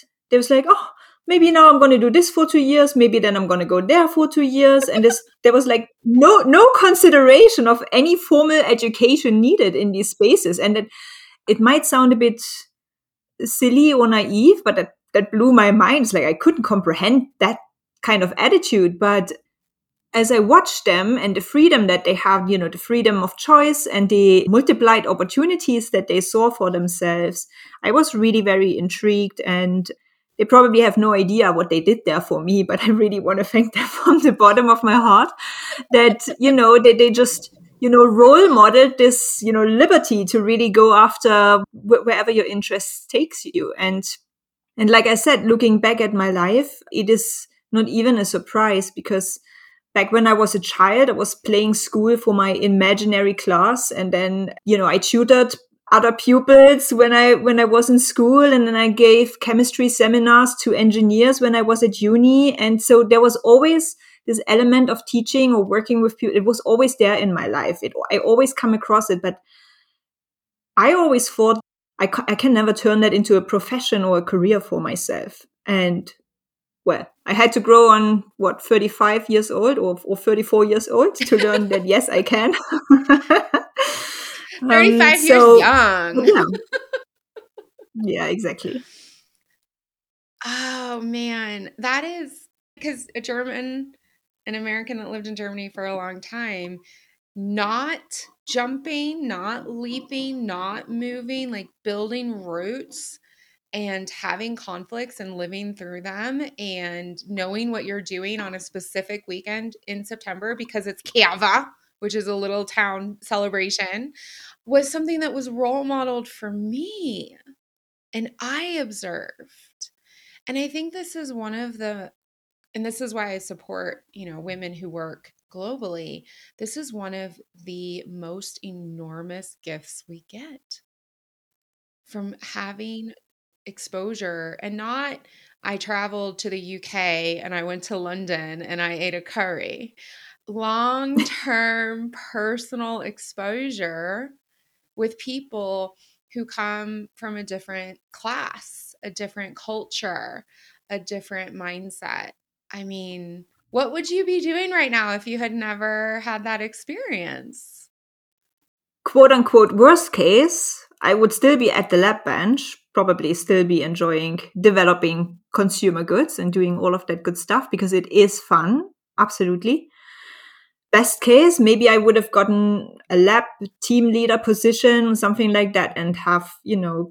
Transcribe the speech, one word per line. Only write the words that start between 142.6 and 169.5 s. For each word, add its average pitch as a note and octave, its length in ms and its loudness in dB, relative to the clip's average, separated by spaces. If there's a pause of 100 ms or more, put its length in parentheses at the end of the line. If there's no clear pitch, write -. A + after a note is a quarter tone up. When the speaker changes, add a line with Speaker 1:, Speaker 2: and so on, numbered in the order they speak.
Speaker 2:
exposure G3+ 1300 -12 (640)
with A3 240 -8
people G3+ 760 -12 (380)
who A#3 120 -12
come G#3+ 680 -12
from G#3+ 220 -16
a G#3 60 -16
different F#3+ 560 -16 (120)
class, - 920 -16
a G#3 80 -16
different G3+ 440 -16
culture, - 920 -14 (440)
a G3+ 100 -10
different G3 560 -16
mindset. F#3 760 -14 (400)
I G3 120 -18
mean, F3+ 640 -18 (240)
what B3 220 -6
would E4+ 180 -12
you F#4 160 -6
be F4+ 160 -4
doing E4+ 300 -6
right D#4 200 -4
now G#3+ 220 -4
if G#3 140 -12
you A#3 100 -10
had A#3 160 -10
never G#3+ 680 -8
had A3 240 -12
that A3 160 -8
experience? A3 1300 -16 (1120)
Speaker 1:
Quote C4 280 6
unquote, A#3+ 420 4
worst D4 380 4
case, A3 760 0 (160)
I F#3 120 0
would A3 200 2
still C#4 240 2
be A#3+ 140 0
at G3 180 -4
the F3+ 80 2
lab G#3 260 0
bench, - 540 -4 (160)
probably F3+ 400 0
still F#3 300 0
be F3 180 0
enjoying E3 580 -4 (200)
developing F3 800 2 (140)
consumer F#3 500 -2
goods G#3 340 -4
and F3+ 140 -6
doing F3 260 -2
all F3+ 160 -2
of F#3 140 -8
that E3+ 160 -8
good F3 140 -6
stuff B3 340 -6
because F#3+ 220 -4
it F3+ 180 -4
is G3 280 2
fun. F#3 440 -2 (340)
Absolutely. G3+ 680 -4 (1040)